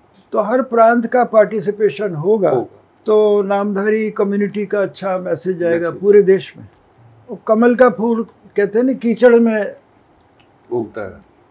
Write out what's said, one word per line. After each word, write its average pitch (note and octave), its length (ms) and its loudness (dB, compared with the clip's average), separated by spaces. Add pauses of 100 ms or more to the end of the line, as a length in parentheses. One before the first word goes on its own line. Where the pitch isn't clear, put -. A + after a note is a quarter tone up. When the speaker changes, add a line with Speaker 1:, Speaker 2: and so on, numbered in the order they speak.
(320)
Speaker 1:
तो A3 80 -2
हर A#3 220 0
प्रांत A3+ 440 2
का B3 180 2
participation G#3 880 0
होगा, F3+ 360 0
Speaker 2:
होगा। A#2+ 280 -4 (280)
Speaker 1:
तो G#3+ 360 2
नामधारी G#3 680 -2
community G3+ 560 -2
का G3+ 140 -2
अच्छा F#3+ 380 -4
message F3+ 400 -6
जाएगा E3+ 280 -2
Speaker 2:
Message। D#3+ 140 -8
Speaker 1:
पूरे G3+ 220 4
देश F#3+ 360 0
में। A2 100 -20 (640)
वो G3 160 -14
कमल A#3 280 4
का B3 160 6
फूल A3+ 360 -4 (300)
कहते G3+ 220 0
हैं B3 80 2
ना, C4+ 60 0
कीचड़ A#3 460 2
में A3 360 0 (1000)
Speaker 2:
उगता A2 320 -6
है। F2+ 240 -18 (220)